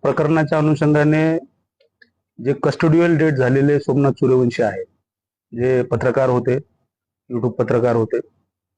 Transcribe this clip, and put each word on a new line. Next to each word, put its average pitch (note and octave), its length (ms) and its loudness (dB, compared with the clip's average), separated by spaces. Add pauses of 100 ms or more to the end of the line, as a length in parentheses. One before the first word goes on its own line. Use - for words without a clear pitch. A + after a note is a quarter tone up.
प्रकरणाच्या D#3 560 0
अनुषंगाने D3+ 800 2 (1040)
जे C#3 80 0
कस्टोडियल D#3+ 640 2
डेथ D#3 160 2
झालेले C#3 480 2
सोमनाथ C#3 320 0
सूर्यवंशी B2+ 500 0
आहे, G2+ 220 -4 (720)
जे B2+ 260 0
पत्रकार B2 460 0
होते, B2 280 0 (760)
YouTube A#2 220 -4
पत्रकार A#2+ 440 0
होते, A2 240 -2 (580)